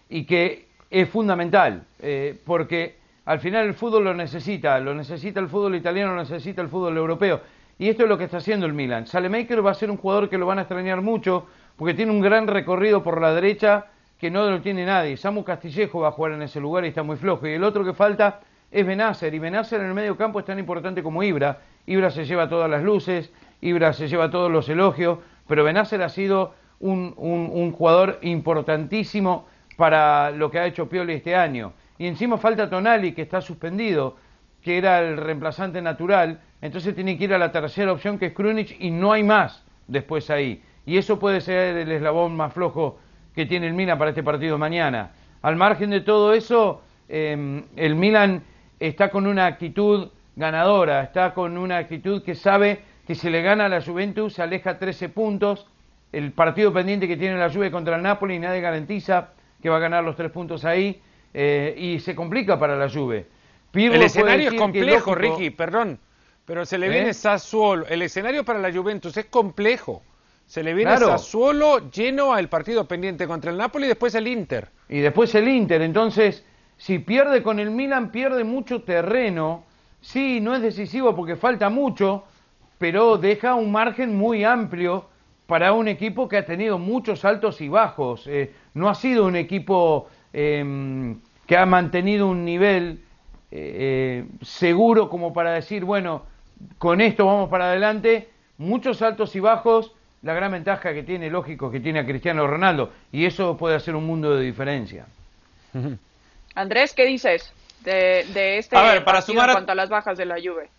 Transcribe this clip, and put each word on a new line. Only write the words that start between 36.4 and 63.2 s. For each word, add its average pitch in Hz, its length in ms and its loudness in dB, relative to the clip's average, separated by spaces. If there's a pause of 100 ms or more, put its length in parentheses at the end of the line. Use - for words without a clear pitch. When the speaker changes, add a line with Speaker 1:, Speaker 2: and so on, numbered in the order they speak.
Speaker 1:
entonces 165 320 -6
tiene 185 240 -4
que 170 60 -4
ir 196 100 0
a 185 60 4
la 170 120 2
tercera 170 400 -2
opción, 196 280 -4
que 185 80 -2
es - 60 -10
Krunic, 214 460 -2
y 180 120 -4
no 180 200 0
hay 214 120 2
más 208 400 2 (240)
después 143 420 -4
ahí. 143 320 -2 (240)
Y 170 120 0
eso 196 200 0
puede 196 240 0
ser 185 360 0
el 160 140 -4
eslabón 160 440 0
más 156 180 -4
flojo 160 460 -4 (340)
que 143 140 -4
tiene 175 180 -2
el 165 80 -4
Milan 180 240 0
para 151 140 0
este 156 100 -4
partido 151 380 -2
mañana. 156 540 -2 (280)
Al 156 140 0
margen 202 340 2
de 196 120 0
todo 214 320 4
eso, 220 500 2 (260)
em, 147 540 -4 (120)
el 156 200 0
Milan 196 480 4 (360)
está 160 300 0
con 196 160 -2
una 196 220 2
actitud 196 600 0 (260)
ganadora, 160 640 2
está 180 320 0
con 175 240 -4
una 180 200 -4
actitud 170 440 -6
que 180 140 -8
sabe 202 460 2 (260)
que 165 80 -6
si 170 160 -4
le 165 100 2
gana 208 240 2
a 196 40 0
la 175 120 0
Juventus 202 520 -4
se 175 100 -6
aleja 180 340 -4
trece 185 320 -8
puntos. 202 560 -2 (460)
El 143 220 -6
partido 165 380 2
pendiente 185 360 0
que 170 100 -4
tiene 185 220 -2
la 170 100 2
Juve 185 220 -2
contra 165 240 -2
el 170 80 -2
Napoli, 196 340 -2
nadie 180 240 -4
garantiza 175 680 -2 (320)
que 165 80 -2
va 160 80 4
a - 20 -2
ganar 170 240 0
los 156 120 -6
tres 165 160 -6
puntos 165 340 -8
ahí, 185 340 0 (360)
eh, 143 420 0
y 175 220 -4
se 175 160 -8
complica 185 420 0
para 143 180 0
la 139 140 0
Juve. 120 380 -4 (420)